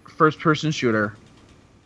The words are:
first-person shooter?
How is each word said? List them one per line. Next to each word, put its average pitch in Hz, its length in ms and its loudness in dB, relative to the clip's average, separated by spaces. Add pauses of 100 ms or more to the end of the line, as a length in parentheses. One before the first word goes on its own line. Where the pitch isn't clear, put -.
first-person 156 640 0
shooter? 107 420 -2 (720)